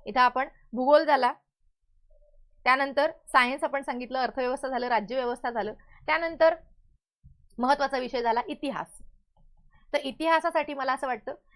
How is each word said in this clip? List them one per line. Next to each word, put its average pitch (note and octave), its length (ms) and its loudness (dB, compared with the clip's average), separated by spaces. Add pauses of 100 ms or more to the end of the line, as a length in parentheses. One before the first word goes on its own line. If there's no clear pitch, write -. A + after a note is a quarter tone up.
इथं B3 140 -2
आपण B3 280 2 (260)
भूगोल C#4 300 6
झाला, C4+ 300 2 (1300)
त्यानंतर C#4 480 2 (160)
सायन्स C4+ 360 2
आपण C#4 180 -2
सांगितलं, B3+ 380 -6
अर्थव्यवस्था B3+ 480 -4
झालं, B3 200 -4
राज्यव्यवस्था B3 640 -2
झालं, G#3+ 240 -4 (320)
त्यानंतर D#4+ 500 2 (1040)
महत्त्वाचा C#4 380 0
विषय B3 240 -4
झाला A#3 260 0
इतिहास. A#3 400 -6 (1080)
तर D4 40 2
इतिहासासाठी D#4+ 760 0
मला C4+ 200 -2
असं C4 140 -4
वाटतं B3 260 -6 (220)